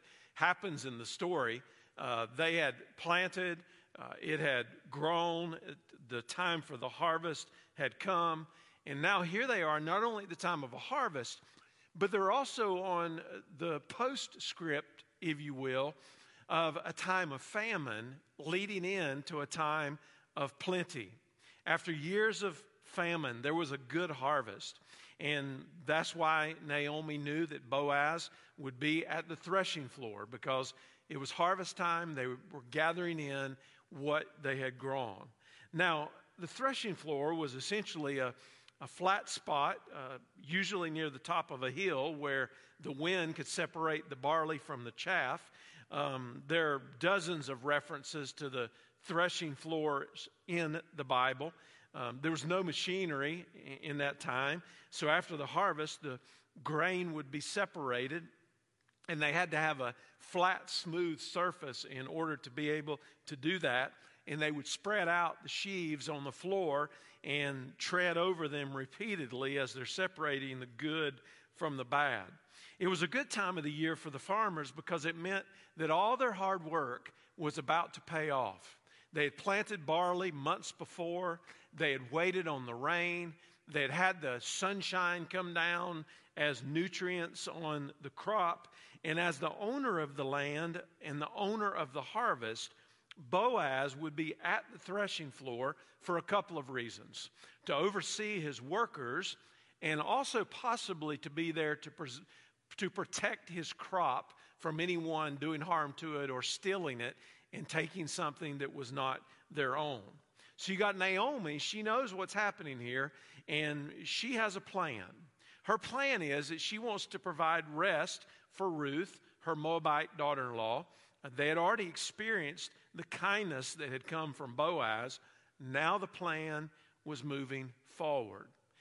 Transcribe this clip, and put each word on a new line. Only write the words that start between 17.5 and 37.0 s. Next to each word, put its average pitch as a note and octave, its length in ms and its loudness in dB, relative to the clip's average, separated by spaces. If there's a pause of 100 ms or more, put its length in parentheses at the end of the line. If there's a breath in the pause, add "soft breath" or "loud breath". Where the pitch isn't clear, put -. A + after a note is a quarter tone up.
leading F#3 460 -2
into D#3+ 560 -2
a C#3+ 60 -2
time D3+ 520 0 (380 loud breath)
of C#3 240 -2
plenty. E3 500 -2 (560 loud breath)
After E3 280 2
years F#3 500 2
of E3+ 180 -4 (220)
famine, D#3+ 580 -2
there C#3+ 120 2
was E3 180 0
a C#3 60 -4
good D3+ 340 -2
harvest, C3 680 -2 (400 loud breath)
and C#3+ 440 -2 (220)
that's D#3 280 2
why D#3 420 4 (100)
Naomi D3 520 -2
knew D3 280 0
that C#3 240 -8
Boaz C#3+ 600 4 (260 loud breath)
would C3+ 220 -8
be D#3 260 2
at D#3+ 240 -4
the D#3+ 60 -6
threshing F3 520 0
floor, G#2+ 380 -8
because B2+ 480 0 (340 loud breath)
it D3+ 100 -6
was C3+ 140 -6
harvest F3+ 460 2
time. E3+ 380 2
They B2+ 120 0
were B2+ 100 -4 (320)
gathering E3 500 2
in C#3 360 -2 (340 loud breath)
what D3 360 0 (160)
they C3+ 160 0
had C3 200 -2
grown. C3 520 -4 (420 loud breath)
Now, D#3+ 380 2 (280)
the F3 100 -10
threshing A#3+ 480 -2
floor D3 380 0